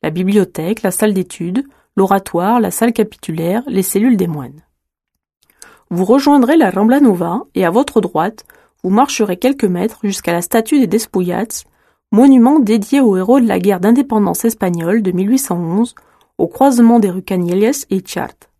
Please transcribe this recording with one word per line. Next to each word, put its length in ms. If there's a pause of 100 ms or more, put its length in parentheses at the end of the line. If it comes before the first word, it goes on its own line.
La 60
bibliothèque, 720
la 80
salle 220
d'études, 520 (300)
l'oratoire, 640
la 120
salle 220
capitulaire, 720
les 160
cellules 340
des 100
moines. 340 (1300)
Vous 160
rejoindrez 520
la 120
Rambla 300
Nova 440 (120)
et 100
à 60
votre 300
droite, 440 (380)
vous 60
marcherez 480
quelques 260
mètres 400
jusqu'à 300
la 80
statue 380
des 80
Despuyats, 760 (480)
monument 480
dédié 400
aux 160
héros 240
de 80
la 120
guerre 200
d'indépendance 640
espagnole 580
de 100
mille 180
huit 100
cent 180
onze, 380 (420)
au 100
croisement 520
des 100
rues 140
Canyelles 500 (160)
et 160
Chart. 440 (100)